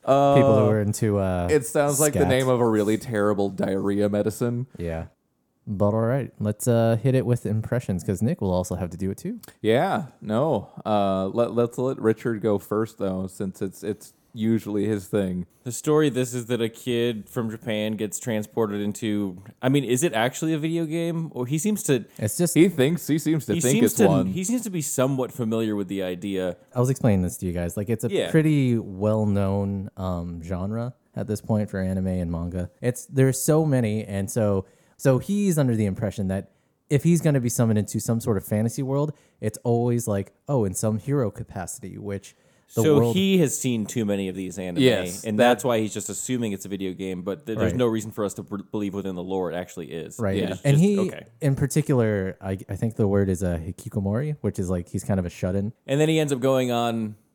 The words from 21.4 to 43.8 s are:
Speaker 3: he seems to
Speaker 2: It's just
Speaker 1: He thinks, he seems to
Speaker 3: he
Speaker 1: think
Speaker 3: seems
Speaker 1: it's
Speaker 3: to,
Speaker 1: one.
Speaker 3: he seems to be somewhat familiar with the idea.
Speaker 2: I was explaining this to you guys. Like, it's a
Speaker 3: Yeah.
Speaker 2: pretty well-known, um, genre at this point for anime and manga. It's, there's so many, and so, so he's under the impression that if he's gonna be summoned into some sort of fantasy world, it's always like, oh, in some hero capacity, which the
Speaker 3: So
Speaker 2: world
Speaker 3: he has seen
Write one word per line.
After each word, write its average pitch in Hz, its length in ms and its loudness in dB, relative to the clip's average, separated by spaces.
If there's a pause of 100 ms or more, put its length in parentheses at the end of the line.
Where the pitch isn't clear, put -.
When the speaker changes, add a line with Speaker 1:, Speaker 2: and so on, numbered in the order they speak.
Speaker 3:
he 151 100 -2
seems 208 260 -2
to 123 220 2 (120)
Speaker 2:
It's - 200 -2
just 175 160 0
Speaker 1:
He 175 160 8
thinks, 160 380 2
he 151 100 2
seems 156 300 -2
to 113 80 0
Speaker 3:
he 170 40 0
Speaker 1:
think 131 140 4
Speaker 3:
seems 226 140 6
Speaker 1:
it's - 80 0
Speaker 3:
to, 113 120 6
Speaker 1:
one. 95 200 4
Speaker 3:
he 175 180 -4
seems 240 160 -2
to 220 80 -8
be 180 120 -4
somewhat 131 520 -2
familiar 113 420 -2
with 98 140 -4
the 98 120 -4
idea. 92 540 -4 (180)
Speaker 2:
I 127 60 -2
was 127 100 2
explaining 104 340 2
this 87 140 -2
to - 80 -8
you 90 60 -2
guys. 87 240 -4
Like, 104 140 -4
it's 113 160 -2
a - 40 -2
Speaker 3:
Yeah. 127 220 -2
Speaker 2:
pretty 147 460 4
well-known, 101 1200 0
um, 87 460 -6
genre 101 500 -6 (200)
at 107 140 -8
this 104 140 -4
point 107 280 0
for 98 120 -6
anime 95 260 -2
and 90 240 -2
manga. 85 380 -4 (120)
It's, 123 260 -4
there's 131 340 2
so 160 240 2
many, 113 400 0
and 98 260 -4
so, 101 340 2 (320)
so 131 200 4
he's 196 400 0
under 127 180 2
the 107 100 2
impression 95 420 -2
that 95 240 -4 (400)
if 143 120 2
he's 170 180 4
gonna 143 200 2
be 117 80 0
summoned 113 300 2
into 104 200 -4
some 113 200 0
sort 110 180 0
of 92 80 -4
fantasy 113 380 -2
world, 143 300 -2 (280)
it's 107 220 -4
always 120 440 0
like, 98 240 -2 (160)
oh, 135 160 2
in 95 120 -2
some 110 240 -2
hero 135 320 -2
capacity, 95 640 -12
which 101 380 -10 (400)
the 113 60 2
Speaker 3:
So 151 160 6
Speaker 2:
world 117 180 4
Speaker 3:
he 190 220 4
has 151 200 2
seen 117 280 -2